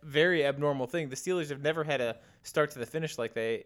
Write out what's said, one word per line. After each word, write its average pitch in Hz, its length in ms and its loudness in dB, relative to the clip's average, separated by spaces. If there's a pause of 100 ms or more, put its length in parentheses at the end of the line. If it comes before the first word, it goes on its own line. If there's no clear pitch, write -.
very 156 440 4
abnormal 139 420 0
thing. 160 220 -4
The 131 60 -10
Steelers 175 340 -2
have 139 120 -6
never 156 220 0
had 143 180 0
a 113 160 -2 (280)
start 151 260 2
to 131 80 -12
the 117 60 -6
finish 160 320 -4
like 117 160 -4
they 113 320 -2